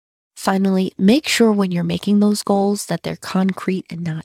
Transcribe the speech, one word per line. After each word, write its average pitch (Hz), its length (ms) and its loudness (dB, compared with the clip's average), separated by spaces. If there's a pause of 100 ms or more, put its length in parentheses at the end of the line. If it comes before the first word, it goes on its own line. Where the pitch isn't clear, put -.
(340)
Finally, 190 640 0
make 220 300 4
sure 226 240 4
when 196 200 0
you're 175 120 -2
making 185 380 0
those 208 200 2
goals 202 440 0
that - 180 -6
they're 165 140 -8
concrete 190 720 -4
and 170 120 -10
not 160 220 -6